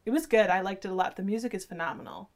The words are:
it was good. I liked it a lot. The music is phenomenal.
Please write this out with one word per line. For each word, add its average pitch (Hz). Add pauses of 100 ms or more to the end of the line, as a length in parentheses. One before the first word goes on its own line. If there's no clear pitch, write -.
it 220
was 320
good. 214
I 185
liked 190
it 190
a 185
lot. 185
The 190
music 226
is 185
phenomenal. 165